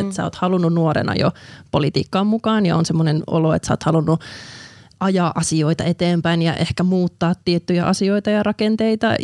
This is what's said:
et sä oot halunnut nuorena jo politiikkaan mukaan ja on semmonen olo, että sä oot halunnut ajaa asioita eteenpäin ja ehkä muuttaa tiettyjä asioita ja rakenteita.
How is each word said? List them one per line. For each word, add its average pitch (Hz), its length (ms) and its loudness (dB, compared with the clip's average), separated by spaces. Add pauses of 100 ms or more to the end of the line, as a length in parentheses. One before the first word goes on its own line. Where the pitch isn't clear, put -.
et 190 60 -8
sä 190 100 -4
oot 170 120 -6
halunnut 180 380 0
nuorena 165 420 0
jo - 160 0 (400)
politiikkaan 151 560 0
mukaan 220 380 0
ja 170 120 2
on 165 80 2
semmonen 160 420 0
olo, 160 260 2
että - 140 -2
sä - 60 0
oot 156 100 -4
halunnut 160 380 2 (800)
ajaa 185 340 2
asioita 160 480 0
eteenpäin 170 580 0
ja 165 120 2
ehkä - 300 -2
muuttaa 180 500 0 (120)
tiettyjä 175 400 0
asioita 202 440 0
ja 208 140 2
rakenteita. 220 800 0